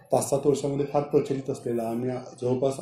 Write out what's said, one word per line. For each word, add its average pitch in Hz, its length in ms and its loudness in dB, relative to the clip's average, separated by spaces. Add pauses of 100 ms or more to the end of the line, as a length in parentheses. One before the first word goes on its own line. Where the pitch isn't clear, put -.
(120)
पाच 120 180 2
सात 139 160 2
वर्षामध्ये 143 400 2
फार 143 180 0
प्रचलित 135 460 0
असलेलं 120 340 -2
आम्ही 120 260 -2
आ-, - 320 -8
जवळपास 127 400 2